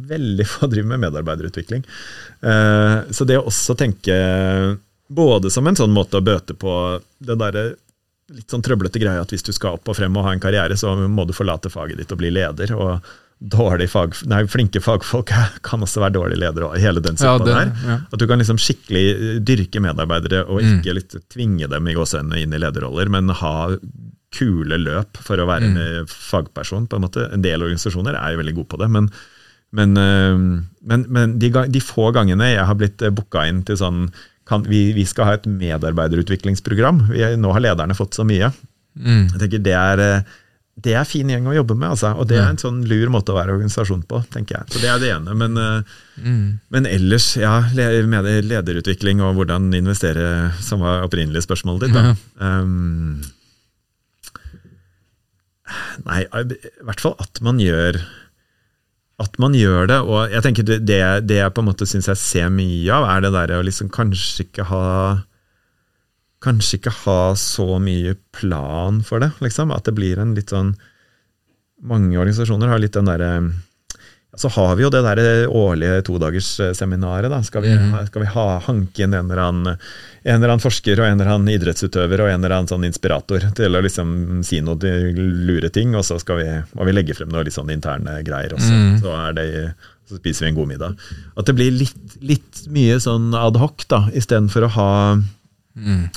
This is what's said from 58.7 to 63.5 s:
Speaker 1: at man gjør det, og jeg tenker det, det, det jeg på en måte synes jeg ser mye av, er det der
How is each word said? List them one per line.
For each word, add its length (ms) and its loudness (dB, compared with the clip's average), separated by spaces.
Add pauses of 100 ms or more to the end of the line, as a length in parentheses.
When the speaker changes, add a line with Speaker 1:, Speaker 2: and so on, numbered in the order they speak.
Speaker 1:
at 180 -6
man 140 2
gjør 340 4
det, 160 2
og 280 -2
jeg 120 0
tenker 220 2
det, 220 0
det, 400 2
det 100 2
jeg 180 2
på 60 -2
en 80 0
måte 180 -2
synes 200 -2
jeg 100 0
ser 340 -2
mye 400 0
av, 140 2
er 160 2
det 120 0
der 160 0 (120)